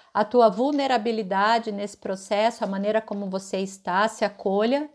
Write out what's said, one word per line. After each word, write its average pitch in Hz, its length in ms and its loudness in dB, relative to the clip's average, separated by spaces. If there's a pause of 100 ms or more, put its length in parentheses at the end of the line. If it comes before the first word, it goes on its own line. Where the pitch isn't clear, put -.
(140)
a 214 100 2
tua 233 240 6
vulnerabilidade 226 1200 0
nesse 202 260 -8
processo, 208 640 -2
a 202 40 -4
maneira 202 340 0
como 202 280 -8
você 190 280 -6
está, 190 500 -2
se - 160 -4
acolha, 214 720 0